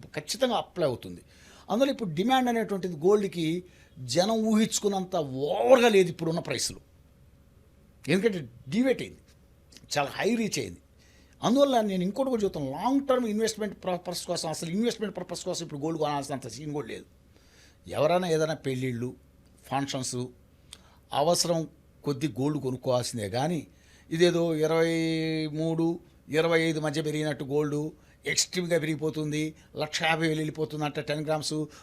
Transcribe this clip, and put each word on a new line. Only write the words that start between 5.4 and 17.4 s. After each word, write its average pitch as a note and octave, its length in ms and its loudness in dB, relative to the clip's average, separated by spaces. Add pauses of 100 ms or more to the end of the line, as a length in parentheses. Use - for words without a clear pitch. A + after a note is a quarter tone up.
ఓవర్‌గా A#3 460 6
లేదు F#3+ 200 6
ఇప్పుడున్న D#3+ 320 -2
ప్రైస్‌లు. - 400 -4 (1200)
ఎందుకంటే F#3+ 340 2 (300)
డీవేట్ A#3 340 2
అయింది, F2+ 200 -12 (680)
చాలా C#3+ 200 0
హై F#3+ 240 0
రీచ్ A3 240 -2
అయింది. F#2+ 220 -8 (600)
అందువల్ల C4 400 4
నేను F#3+ 220 0
ఇంకోటి B3 280 -2
కూడా A3+ 120 0
చెప్తాను, D#3+ 280 -2
లాంగ్ A#3 360 0
టర్మ్ B3 200 2
ఇన్వెస్ట్‌మెంట్ G#3+ 520 -2
పర్పస్ F3 460 -6
కోసం, E3+ 240 -4
అసలు D#3+ 220 -6
ఇన్వెస్ట్‌మెంట్ G#3+ 460 -2
పర్పస్ F3 280 -8
కోసం F3 200 -4
ఇప్పుడు D3 160 -10
గోల్డ్ D#3 180 -2
కొనాల్సినంత C#3+ 500 -2
సీన్ C#3+ 240 -10
కూడా C#3+ 160 -6
లేదు. - 180 -12 (800)